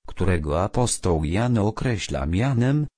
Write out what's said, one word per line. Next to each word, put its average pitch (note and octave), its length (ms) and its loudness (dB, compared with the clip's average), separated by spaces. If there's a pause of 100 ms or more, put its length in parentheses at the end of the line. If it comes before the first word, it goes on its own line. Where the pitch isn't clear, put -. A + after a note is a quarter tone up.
którego D#2 560 0
apostoł F#2+ 640 0
Jan A2 340 0
określa G2+ 680 -2
mianem B2+ 600 2 (120)